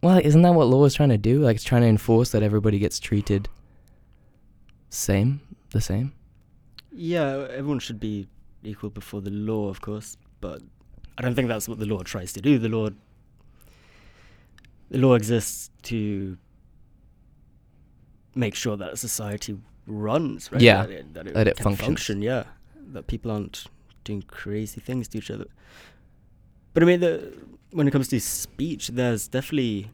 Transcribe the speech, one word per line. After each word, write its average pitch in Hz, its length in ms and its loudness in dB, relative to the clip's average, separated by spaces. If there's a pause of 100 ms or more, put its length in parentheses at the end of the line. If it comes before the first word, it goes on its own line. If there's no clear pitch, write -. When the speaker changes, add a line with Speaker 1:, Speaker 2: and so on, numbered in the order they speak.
Speaker 1:
Well, 185 160 8
isn't 151 240 8
that 175 120 8
what 156 140 6
law 135 160 6
is 135 100 4
trying 147 160 4
to 107 80 4
do? 117 220 2
Like, 117 160 4
it's - 80 -8
trying 120 180 4
to 117 60 6
enforce 113 420 4
that 107 120 2
everybody 104 360 2
gets - 220 -2
treated 101 480 -2 (1400)
same, 110 500 0 (300)
the 110 100 0
same. 113 320 -4 (800)
Speaker 2:
Yeah, 160 580 -4
everyone 139 300 -4
should 113 200 -12
be 104 260 -8 (360)
equal 104 280 -12
before 104 300 -12
the 98 100 -8
law, 104 380 -4
of 98 120 -10
course, 107 360 -12 (240)
but 76 200 -12 (580)
I 120 40 -8
don't 123 120 -2
think 127 140 0
that's 110 200 -6
what 110 100 -10
the 107 80 -6
law 101 160 -4
tries 90 320 -10
to 98 60 -12
do. 131 180 4
The 113 100 -2
law, 110 200 -2 (2000)
the - 80 -2
law 131 160 8
exists 110 560 0 (140)
to 101 520 -6 (2000)
make 120 200 -2
sure 107 220 -4
that 90 160 -12
a - 40 -12
society 104 600 -8 (300)
runs, 107 680 -4
right? 131 80 0
Speaker 1:
Yeah, 110 220 8
Speaker 2:
That 98 80 -4
it, 76 240 -16
that 82 140 -16
it 80 60 -12
Speaker 1:
that 107 140 4
it - 80 0
Speaker 2:
can - 80 -4
Speaker 1:
functions. 101 220 -2
Speaker 2:
function, 110 360 -4
yeah. 120 220 -4 (480)
That 101 140 -14
people 113 240 -6
aren't 104 340 -8 (400)
doing 104 180 -8
crazy 107 580 -10
things 123 280 -8
to 113 100 -10
each - 120 -12
other. 104 160 -10 (1300)
But 165 80 6
I 170 40 8
mean, 180 140 6
the, 170 320 -2 (400)
when 143 160 2
it - 20 4
comes 135 180 0
to 120 120 0
speech, - 680 -8
there's 120 400 -2
definitely 120 640 -4